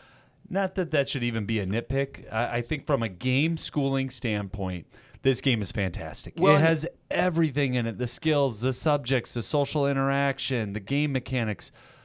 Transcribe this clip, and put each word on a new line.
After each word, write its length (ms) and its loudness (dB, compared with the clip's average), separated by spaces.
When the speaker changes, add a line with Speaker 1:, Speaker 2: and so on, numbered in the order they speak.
Speaker 1:
not 260 -2
that 160 -2
that 180 2
should 160 -2
even 220 0
be 120 0
a 80 0
nitpick. 680 -2
I, 260 -2
I 40 0
think 240 -6
from 160 2
a 60 0
game 480 0
schooling 540 0
standpoint, 760 -4
this 180 4
game 220 2
is 100 -4
fantastic. 640 -4
Speaker 2:
Well, 160 6
Speaker 1:
It 40 8
Speaker 2:
and 100 6
Speaker 1:
has 200 2
everything 640 2
in 120 0
it: 120 -4
the 80 0
skills, 540 0
the 120 2
subjects, 640 0
the 80 -2
social 440 0
interaction, 880 0
the 60 -4
game 320 0
mechanics. 600 -4